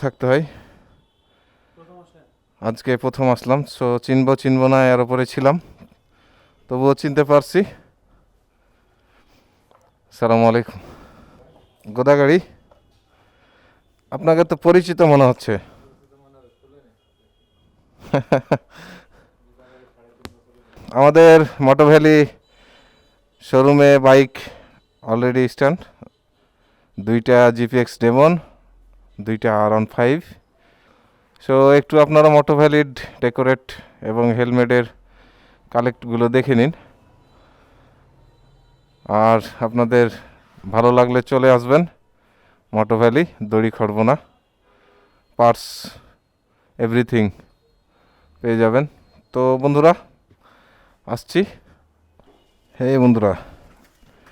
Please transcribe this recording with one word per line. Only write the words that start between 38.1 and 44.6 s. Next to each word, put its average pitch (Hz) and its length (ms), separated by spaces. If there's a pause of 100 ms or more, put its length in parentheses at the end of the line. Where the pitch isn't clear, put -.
আর 113 140 (280)
আপনাদের 120 400 (680)
ভালো 117 240
লাগলে 123 220 (100)
চলে 131 260
আসবেন 127 260 (920)
মটো 110 260
ভ্যালি, 120 220 (280)
দড়ি 110 260
খড়ব 107 220 (100)
না, 139 60 (1200)